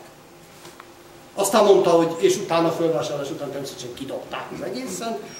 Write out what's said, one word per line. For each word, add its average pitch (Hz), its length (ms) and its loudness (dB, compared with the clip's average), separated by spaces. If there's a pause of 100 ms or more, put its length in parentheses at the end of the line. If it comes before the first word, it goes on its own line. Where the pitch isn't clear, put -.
(1300)
Aztán 202 300 4
mondta, 180 260 6
hogy, 165 280 4
és 180 180 4
utána, 165 340 0
fölvásárlás 151 600 -2
után 143 200 -8
természetesen 127 440 -10
kidobták 131 500 -10 (100)
az 165 80 -10
egészen, 220 540 -6 (240)